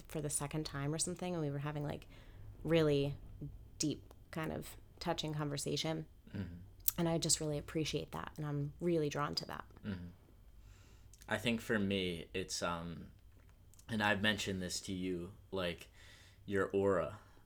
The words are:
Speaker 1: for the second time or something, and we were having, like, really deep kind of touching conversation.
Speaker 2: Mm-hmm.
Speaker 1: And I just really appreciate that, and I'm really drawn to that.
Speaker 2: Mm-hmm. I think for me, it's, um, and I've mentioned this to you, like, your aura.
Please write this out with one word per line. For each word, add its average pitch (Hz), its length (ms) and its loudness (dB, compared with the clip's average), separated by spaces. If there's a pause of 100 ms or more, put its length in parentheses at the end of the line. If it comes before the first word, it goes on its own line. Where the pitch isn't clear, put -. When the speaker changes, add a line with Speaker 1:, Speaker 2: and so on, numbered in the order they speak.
Speaker 1:
for 160 140 -4
the 147 80 -2
second 147 360 -2
time 143 280 -2
or 165 40 -2
something, 180 360 -2
and 165 100 0
we 143 80 2
were 143 80 -2
having, 147 240 -2
like, - 240 -4 (560)
really 147 520 6 (640)
deep 151 220 0 (300)
kind 160 200 -2
of - 240 -6 (240)
touching 160 360 0
conversation. 151 720 0 (300)
Speaker 2:
Mm-hmm. 87 200 -4 (420)
Speaker 1:
And 170 120 4
I 165 100 4
just 156 200 2
really 151 200 0
appreciate - 540 -2
that, - 240 -4
and 151 80 -4
I'm 143 260 -2 (100)
really 165 280 4
drawn 147 260 0
to - 100 -2
that. - 200 -8 (200)
Speaker 2:
Mm-hmm. 90 200 -4 (1200)
I 110 80 2
think 113 240 2
for 117 160 2
me, 92 560 2
it's, - 300 -2
um, 85 420 -2 (840)
and 110 120 0
I've 104 220 6
mentioned 98 400 2
this 87 180 -2
to 98 120 -4
you, 90 360 -2 (220)
like, 87 380 -2 (580)
your 95 260 4
aura. 98 440 4 (280)